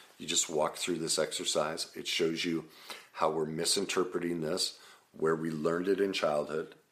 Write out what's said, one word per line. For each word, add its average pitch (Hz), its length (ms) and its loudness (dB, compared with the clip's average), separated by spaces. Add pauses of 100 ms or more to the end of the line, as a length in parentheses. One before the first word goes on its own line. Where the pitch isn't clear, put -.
(180)
You 82 80 -12
just 85 240 2
walk 76 280 2
through 87 200 0
this 82 220 0
exercise. 80 760 0
It 78 140 -10
shows 82 360 0
you 82 220 0 (460)
how 82 180 2
we're 80 160 0
misinterpreting 87 960 0
this, 82 380 -2 (320)
where 80 240 2
we 80 160 -2
learned 82 380 0
it 95 120 4
in 98 120 2
childhood, 76 600 0 (180)